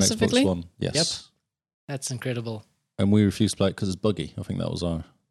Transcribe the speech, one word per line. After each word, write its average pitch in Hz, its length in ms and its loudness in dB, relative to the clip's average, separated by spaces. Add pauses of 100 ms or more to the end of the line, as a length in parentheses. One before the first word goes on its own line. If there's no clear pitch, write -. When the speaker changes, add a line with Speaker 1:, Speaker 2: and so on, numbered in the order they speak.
Speaker 1:
specifically? 220 380 2
Speaker 2:
One, 87 200 0 (120)
yes. - 200 -2
Speaker 3:
Yep. 165 100 2 (800)
That's 139 240 -8
incredible. 117 540 -8 (340)
Speaker 2:
And 101 140 4
we 107 120 8
refused 101 300 2
to - 40 -12
play 98 120 4
it - 60 -8
'cause 98 120 -2
it's 95 60 -2
buggy. 92 420 -2
I 98 60 -8
think 95 160 -6
that 85 140 -4
was 87 100 -6
our, 85 220 -4 (260)